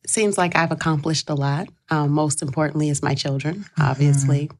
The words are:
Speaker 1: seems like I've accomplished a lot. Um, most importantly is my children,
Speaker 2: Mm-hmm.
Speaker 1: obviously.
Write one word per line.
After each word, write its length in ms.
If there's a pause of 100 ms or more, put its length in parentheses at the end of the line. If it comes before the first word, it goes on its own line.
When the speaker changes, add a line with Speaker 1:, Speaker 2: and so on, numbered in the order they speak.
Speaker 1:
seems 320
like 160
I've 160
accomplished 580
a 60
lot. 340 (200)
Um, 240
most 280
importantly 480
is 140
my 140
children, 400
Speaker 2:
Mm-hmm. 260
Speaker 1:
obviously. 680 (120)